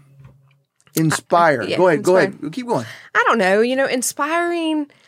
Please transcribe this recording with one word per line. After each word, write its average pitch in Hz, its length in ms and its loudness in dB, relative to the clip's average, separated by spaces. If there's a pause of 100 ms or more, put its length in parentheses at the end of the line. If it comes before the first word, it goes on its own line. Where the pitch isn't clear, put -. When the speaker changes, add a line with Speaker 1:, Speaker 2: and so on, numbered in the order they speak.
(960)
Speaker 1:
Inspire. 160 680 0
Speaker 2:
I, 92 40 -6
yeah, - 120 -2
Speaker 1:
Go 185 100 4
ahead. 151 140 2
Go 185 160 4
Speaker 2:
inspire. 175 220 0
Speaker 1:
ahead. 151 120 -8
Keep 247 140 -10
going. 135 200 -4 (280)
Speaker 2:
I 453 120 2
don't 285 120 2
know. 190 240 2
You 247 140 0
know, 269 100 2
inspiring. 311 1000 -4 (220)